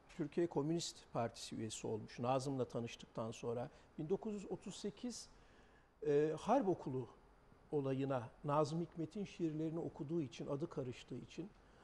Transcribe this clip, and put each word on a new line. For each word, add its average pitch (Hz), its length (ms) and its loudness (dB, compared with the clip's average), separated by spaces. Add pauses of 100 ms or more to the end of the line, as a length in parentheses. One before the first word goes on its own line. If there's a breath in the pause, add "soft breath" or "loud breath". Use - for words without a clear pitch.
(160)
Türkiye 165 300 2
Komünist 160 640 0
Partisi - 440 -2
üyesi 113 300 -4
olmuş 113 320 -4
Nazım'la 131 460 2
tanıştıktan 117 680 -4
sonra. 120 400 -2 (280 loud breath)
Bin 156 100 -2
dokuz 202 260 0
yüz 208 160 -6
otuz 185 260 -8
sekiz, - 520 -6 (800 soft breath)
e, 151 320 6
Harp 220 300 4
Okulu 131 400 0 (640)
olayına 135 560 2 (160)
Nazım 151 360 4
Hikmet'in 170 440 -4
şiirlerini 160 540 -2
okuduğu 160 420 -2
için, 139 260 -4
adı 143 220 -2
karıştığı 127 460 -6
için 165 360 -8 (340 loud breath)